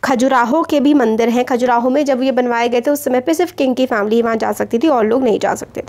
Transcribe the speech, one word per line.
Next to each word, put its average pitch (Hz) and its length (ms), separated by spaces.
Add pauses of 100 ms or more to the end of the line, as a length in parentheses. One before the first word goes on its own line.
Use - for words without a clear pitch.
खजुराहो 262 600
के 302 160
भी 294 140
मंदिर 233 360
हैं। 247 160
खजुराहो 247 440
में 277 160
जब 262 180
ये 269 80
बनवाए 240 380
गए 240 120
थे, 294 100
उस 285 120
समय 254 160
पे 320 140
सिर्फ 339 180
किंग 262 240
की 254 100
फैमिली 220 360
वहाँ 226 140
जा 214 160
सकती 220 280
थी 320 80
और 247 180
लोग 220 180
नहीं - 160
जा 190 160
सकते - 340